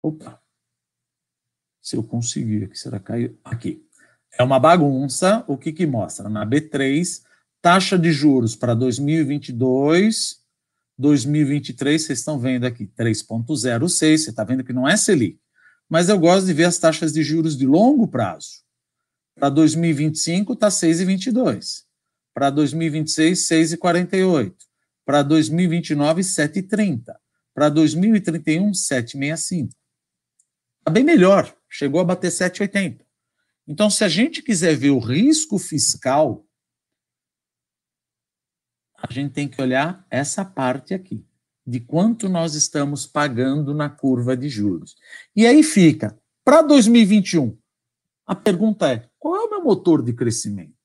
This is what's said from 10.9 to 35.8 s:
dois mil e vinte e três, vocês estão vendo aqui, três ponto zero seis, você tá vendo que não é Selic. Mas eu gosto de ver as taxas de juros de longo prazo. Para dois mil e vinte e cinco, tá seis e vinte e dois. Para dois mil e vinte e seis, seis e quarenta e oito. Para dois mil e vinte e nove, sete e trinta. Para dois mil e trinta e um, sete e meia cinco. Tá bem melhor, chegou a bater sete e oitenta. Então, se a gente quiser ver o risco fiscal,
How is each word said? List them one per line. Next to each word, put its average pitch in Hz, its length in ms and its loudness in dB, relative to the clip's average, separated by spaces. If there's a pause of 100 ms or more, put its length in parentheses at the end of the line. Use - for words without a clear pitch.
dois 139 280 2
mil 147 180 0
e - 20 4
vinte 139 260 -4
e 120 40 -12
três, 147 280 0
vocês 131 180 -6
estão - 180 -6
vendo 123 260 -2
aqui, 120 220 -8
três 113 360 -4
ponto 117 320 -6
zero 120 340 -2
seis, 156 360 2
você - 80 -10
tá 110 120 -6
vendo 127 200 -4
que 131 80 -10
não 127 160 -2
é 196 80 2
Selic. 139 420 0 (500)
Mas 170 200 2
eu 208 100 4
gosto 180 280 4
de 185 60 0
ver 156 120 2
as 175 140 0
taxas 160 340 0
de 156 100 0
juros 156 340 -2
de 131 100 0
longo 208 420 4
prazo. 95 540 -6 (720)
Para 139 160 0
dois 156 240 4
mil 165 160 0
e 156 40 0
vinte 151 220 -2
e - 20 -8
cinco, 196 380 -4
tá 208 140 2
seis 165 300 0
e 190 40 0
vinte 185 220 -2
e 254 60 -2
dois. 202 540 -4 (480)
Para 139 160 0
dois 139 220 0
mil 165 160 -4
e - 20 -2
vinte 156 180 -6
e - 40 -6
seis, 165 340 0
seis 160 260 0
e 170 40 -6
quarenta 180 400 -2
e 190 80 2
oito. 139 420 -2 (380)
Para 143 180 2
dois 156 260 2
mil 175 180 0
e - 20 0
vinte 165 220 -4
e 151 40 0
nove, 156 280 0
sete 160 380 -4
e - 20 -10
trinta. 185 560 -4 (360)
Para 147 140 2
dois 151 260 2
mil 202 200 2
e 202 60 2
trinta 160 300 -6
e 156 80 0
um, 202 160 -2
sete 127 400 -6
e 139 40 -10
meia 147 180 -4
cinco. 160 380 -6 (1120)
Tá 160 40 -2
bem 233 120 4
melhor, 196 500 4 (140)
chegou 143 320 -2
a 180 40 0
bater 175 260 -2
sete 180 300 -4
e - 20 -2
oitenta. 190 420 -6 (600)
Então, 202 240 0
se 214 140 0
a 190 40 2
gente 220 320 0
quiser 170 340 0
ver 135 140 0
o 139 100 4
risco 190 600 0
fiscal, 135 880 -2 (2500)